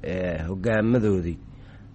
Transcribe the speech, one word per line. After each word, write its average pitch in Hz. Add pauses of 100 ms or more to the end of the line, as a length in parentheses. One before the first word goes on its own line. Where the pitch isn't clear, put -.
eh, 87
hogaamadoodii 107 (580)